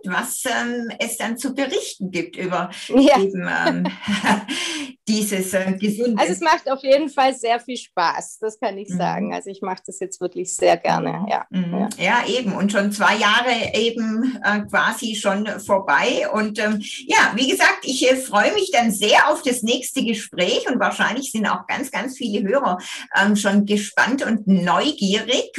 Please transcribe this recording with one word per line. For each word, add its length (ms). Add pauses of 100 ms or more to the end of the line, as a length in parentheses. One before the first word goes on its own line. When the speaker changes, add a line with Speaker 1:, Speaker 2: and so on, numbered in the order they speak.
Speaker 1:
was, 400
ähm, 440 (100)
es 180
dann 200
zu 160
berichten 580
gibt 260
über 340 (160)
Speaker 2:
Ja. 320
Speaker 1:
eben, 280 (200)
ähm, 200
<laughs> 600 (600)
dieses, 460
äh, 240
gesunde 440
Speaker 2:
Also 120
es 60
macht 320
auf 120
jeden 260
Fall 260
sehr 240
viel 180
Spaß, 640
das 200
kann 180
ich 120
Speaker 1:
Mhm. 80
Speaker 2:
sagen. 360
Also 160
ich 120
mache 240
das 140
jetzt 220
wirklich 340
sehr 220
gerne, 520
ja. 200
Speaker 1:
Mhm. 240 (240)
Speaker 2:
Ja. 260
Speaker 1:
Ja, 40
eben. 260
Und 180
schon 200
zwei 260
Jahre 580
eben, 680
äh, 180
quasi 540
schon 320 (120)
vorbei. 720
Und, 280
ähm, 200 (280)
ja, 280
wie 140
gesagt, 340
ich, 260
äh, 60
freue 380
mich 180
dann 200
sehr 380
auf 120
das 220
nächste 400
Gespräch 640
und 100
wahrscheinlich 520
sind 160
auch 200
ganz, 240
ganz 260
viele 300
Hörer, 300 (420)
ähm, 160
schon 300
gespannt 600
und 220
neugierig, 1120